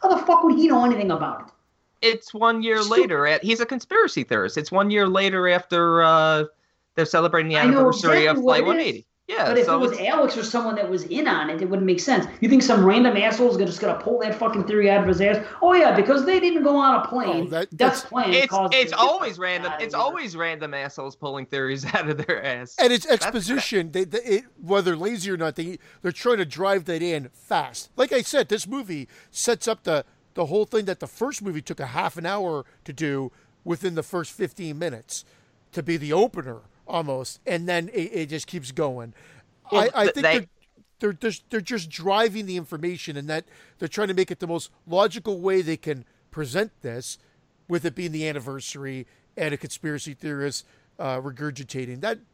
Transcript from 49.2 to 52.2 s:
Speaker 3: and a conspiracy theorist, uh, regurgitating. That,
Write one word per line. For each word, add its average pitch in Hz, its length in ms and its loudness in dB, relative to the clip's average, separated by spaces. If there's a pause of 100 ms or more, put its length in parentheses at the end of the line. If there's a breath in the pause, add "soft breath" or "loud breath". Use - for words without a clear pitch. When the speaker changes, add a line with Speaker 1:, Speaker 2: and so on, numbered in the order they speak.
Speaker 3:
and 156 160 -4
a 143 60 -6
conspiracy 156 560 -10
theorist, 143 500 -8 (360)
uh, 131 200 -6
regurgitating. 131 840 -10
That, 220 180 -6 (140)